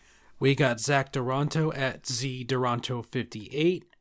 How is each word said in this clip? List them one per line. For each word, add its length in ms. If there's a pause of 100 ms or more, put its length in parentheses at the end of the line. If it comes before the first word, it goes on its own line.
(400)
We 160
got 240
Zach 320
Duranto 640
at 300
Z 400
Duranto 580
fifty-eight, 800 (160)